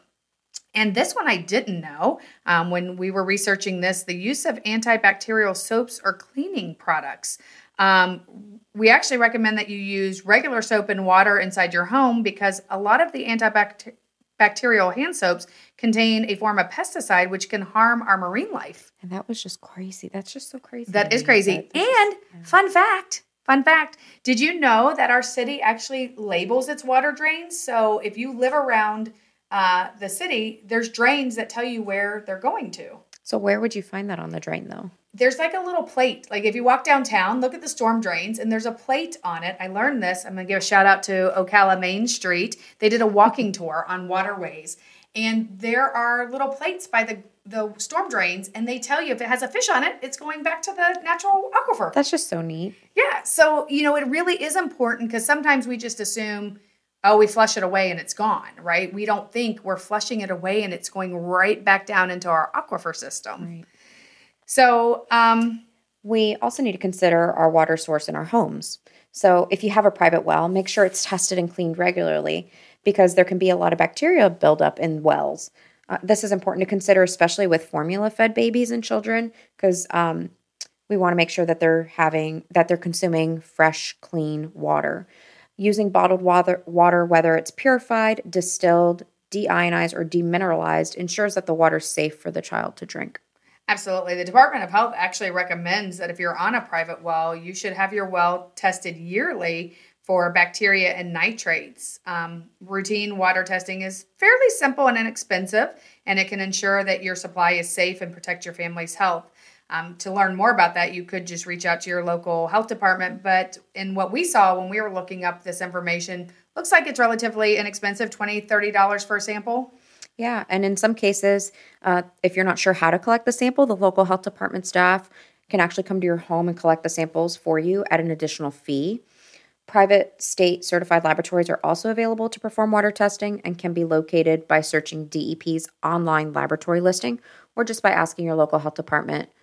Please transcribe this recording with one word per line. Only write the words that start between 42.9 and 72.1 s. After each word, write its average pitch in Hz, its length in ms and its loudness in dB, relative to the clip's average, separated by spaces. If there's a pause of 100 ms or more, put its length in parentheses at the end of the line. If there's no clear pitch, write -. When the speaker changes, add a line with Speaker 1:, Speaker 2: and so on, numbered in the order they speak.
Speaker 1:
did 226 100 2
a 226 60 4
walking 214 440 4
tour 170 380 -6
on 185 180 -6
waterways, 180 720 -6 (380)
and 220 360 -2
there 226 460 0
are 240 340 0
little 269 180 -4
plates 349 380 -8
by 226 180 0
the, 214 180 -10 (240)
the 214 320 -6
storm 359 320 -4
drains, 190 440 -2
and 226 140 -6
they 247 100 -6
tell 285 220 -2
you 294 140 -4
if 226 80 -6
it 226 60 -6
has 247 120 0
a 254 80 -4
fish 480 220 -2
on 269 120 2
it, 330 200 -2
it's - 160 -10
going 302 240 -10
back 320 180 -4
to 392 120 -6
the 359 300 0
natural 392 520 0
aquifer. 403 400 0
Speaker 2:
That's 277 160 0
just - 180 -2
so 165 140 -4
neat. 165 320 -8 (200)
Speaker 1:
Yeah. 440 280 0
So, 302 480 2
you 285 120 0
know, 294 140 2
it 277 120 -2
really 349 340 -2
is 370 140 -4
important 233 540 -2
'cause 226 140 -4
sometimes 285 420 2
we 240 120 -6
just 226 220 -10
assume, 208 600 -8 (440)
"Oh, 214 120 8
we 214 120 8
flush 214 280 2
it 196 60 -4
away 185 300 0
and 165 80 -8
it's - 120 -10
gone," 208 380 -2 (100)
right? 175 320 -2
We 208 140 -6
don't - 240 -2
think 233 320 -4
we're 190 140 -4
flushing 214 440 -4
it 196 120 -6
away 190 320 -2
and 185 100 -6
it's - 160 -12
going 185 260 -6
right 185 480 0
back 196 220 4
down 185 240 0
into 180 180 -8
our 160 280 2
aquifer - 380 -6
system. - 520 -12
Speaker 2:
Right. 170 180 -16 (840)
Speaker 1:
So, 240 640 4
um, 226 520 4 (380)
Speaker 2:
We 214 400 0
also 240 180 -2
need 233 120 0
to 185 60 -8
consider 180 540 2
our 160 180 2
water 160 260 4
source 156 320 -4
in 156 80 -6
our 151 80 -6
homes. 165 560 -2 (320)
So 180 380 4
if 196 120 -2
you 214 80 -2
have 214 140 4
a 196 80 4
private 165 320 4
well, 160 240 2
make 185 180 0
sure 208 180 2
it's 185 200 -2
tested 185 340 -4
and 170 140 -2
cleaned 170 260 -4
regularly 170 720 -2 (320)